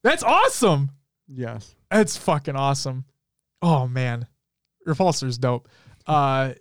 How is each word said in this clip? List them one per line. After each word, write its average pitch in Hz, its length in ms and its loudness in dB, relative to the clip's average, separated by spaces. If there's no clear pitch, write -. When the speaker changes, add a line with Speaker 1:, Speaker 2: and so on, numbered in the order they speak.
Speaker 1:
That's 277 200 2
awesome. 226 680 2
Speaker 2:
Yes. 117 460 -12
Speaker 1:
That's 214 280 2
fucking 147 380 -4
awesome. 139 500 -4
Oh, 147 260 2
man. 123 380 -4
Repulsor's 147 540 0
dope. 123 280 -2
Uh, 135 540 0